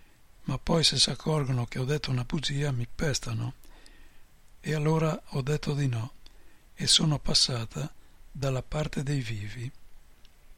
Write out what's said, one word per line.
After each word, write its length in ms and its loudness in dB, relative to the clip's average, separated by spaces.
Ma 120 0
poi 240 4
se 160 4
s'accorgono 680 2
che 120 -6
ho 60 0
detto 260 0
una 140 0
bugia, 460 0
mi 220 0
pestano. 640 0
E 140 -2
allora 440 2
ho 120 -2
detto 320 0
di 160 2
no, 260 -4
e 120 -4
sono 320 6
passata 720 2
dalla 320 -2
parte 400 -4
dei 180 0
vivi. 500 -6